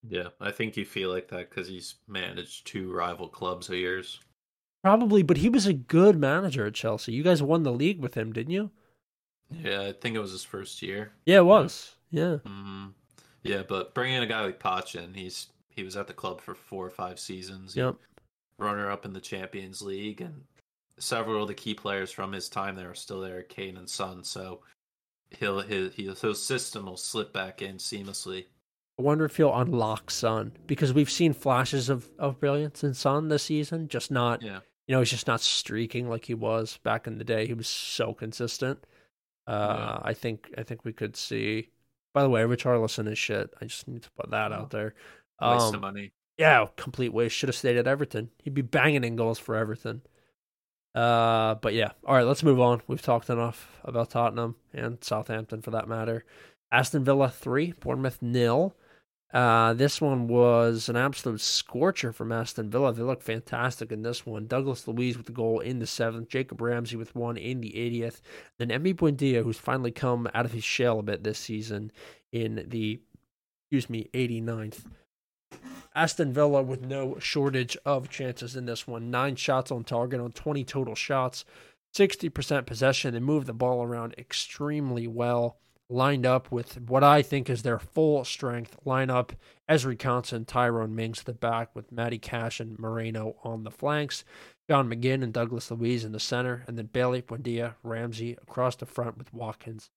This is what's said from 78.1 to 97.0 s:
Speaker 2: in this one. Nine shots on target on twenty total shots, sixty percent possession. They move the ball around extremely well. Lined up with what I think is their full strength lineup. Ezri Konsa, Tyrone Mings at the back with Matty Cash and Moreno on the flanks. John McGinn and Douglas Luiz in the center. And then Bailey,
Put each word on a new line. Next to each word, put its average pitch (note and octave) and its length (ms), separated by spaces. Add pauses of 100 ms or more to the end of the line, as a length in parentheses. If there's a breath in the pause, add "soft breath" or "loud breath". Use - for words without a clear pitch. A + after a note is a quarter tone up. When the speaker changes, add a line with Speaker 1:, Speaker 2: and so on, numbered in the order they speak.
Speaker 2:
in B2+ 100
this A#2 220
one. A#2 240
Nine B2+ 240
shots C3 360
on A#2+ 120
target B2 380
on A#2+ 100
twenty C#3+ 320
total B2+ 300
shots, C3 500 (480 loud breath)
sixty G3 380
percent C#3 380
possession. B2+ 480
They A#2 40
move C#3 280
the B2+ 60
ball B2 300
around A#2 320
extremely C3+ 920
well. A#2+ 500 (320)
Lined C3 360
up B2+ 260
with A#2+ 300
what B2+ 220
I D3 180
think C3+ 280
is A#2+ 120
their B2 160
full D3+ 480
strength A#2+ 580
lineup. C3 480 (380 soft breath)
Ezri C3+ 260
Konsa, B2 520
Tyrone A#2 480
Mings A2+ 240
at - 60
the B2 80
back A#2 420
with A2 160
Matty A#2 260
Cash A#2 420
and A2+ 200
Moreno A2+ 640
on A2+ 200
the G#2 60
flanks. D3 540 (440 loud breath)
John C#3 220
McGinn B2+ 320
and A#2 120
Douglas A#2 360
Luiz A#2 340
in A2 100
the G#2+ 80
center. B2 460
And A#2+ 120
then A2 80
Bailey, B2+ 340